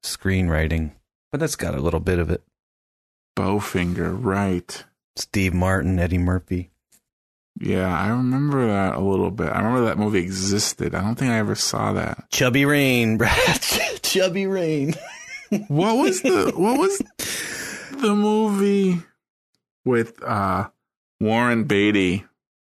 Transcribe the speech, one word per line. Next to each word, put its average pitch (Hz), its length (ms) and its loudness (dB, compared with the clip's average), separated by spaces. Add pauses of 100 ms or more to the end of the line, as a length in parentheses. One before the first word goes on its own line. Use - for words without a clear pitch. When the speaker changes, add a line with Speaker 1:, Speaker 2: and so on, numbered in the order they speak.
Speaker 1:
screenwriting. 80 880 0 (400)
But 139 80 -4
that's 151 160 -4
got - 180 -6
a 67 80 -4
little 82 180 0
bit 87 200 0
of 82 100 -2
it. - 140 -4 (920)
Speaker 2:
Bowfinger, 90 880 -2
right. 95 600 -2 (320)
Speaker 1:
Steve 95 380 -2
Martin, 92 460 0
Eddie 87 200 0
Murphy. 90 500 -2 (880)
Speaker 2:
Yeah, 95 280 0 (100)
I 95 120 0
remember 127 580 0
that 98 280 0
a - 40 -4
little 95 320 0
bit. 90 160 -4
I - 120 -2
remember 117 260 2
that 107 120 0
movie 104 220 2
existed. 95 760 -2
I 90 80 -2
don't 107 140 -2
think 127 160 -2
I 113 80 0
ever 104 160 -2
saw 104 380 -2
that. - 380 -4
Speaker 1:
Chubby 135 340 2
Rain, 127 520 2
<laughs> - 0 -
Brad. 165 440 2 (420)
Chubby 233 420 0
Rain. 160 480 0 (720)
Speaker 2:
What 190 300 2
was 370 240 2
the, - 340 2
what 220 220 2
was 392 220 2 (920)
the 220 240 0
movie 202 840 2 (840)
with, 117 380 0
uh, 98 440 -2 (520)
Warren 113 440 2
Beatty 101 640 2 (360)